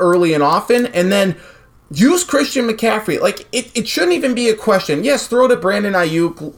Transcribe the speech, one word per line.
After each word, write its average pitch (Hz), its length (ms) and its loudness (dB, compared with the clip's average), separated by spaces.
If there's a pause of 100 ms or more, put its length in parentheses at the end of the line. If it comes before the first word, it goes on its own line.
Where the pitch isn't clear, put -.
early 175 340 2
and 147 80 2
often, 208 440 2
and 185 260 0
then 196 240 0 (520)
use 269 360 2
Christian 277 420 -2
McCaffrey. 220 540 -2
Like, 202 320 -2
it, 240 260 -6
it - 80 -4
shouldn't 349 280 0
even 262 200 -2
be 240 140 0
a 220 80 2
question. 185 480 -2
Yes, 269 240 -2
throw 247 180 2
to 220 80 2
Brandon 202 380 -2
Ayuk 165 640 -2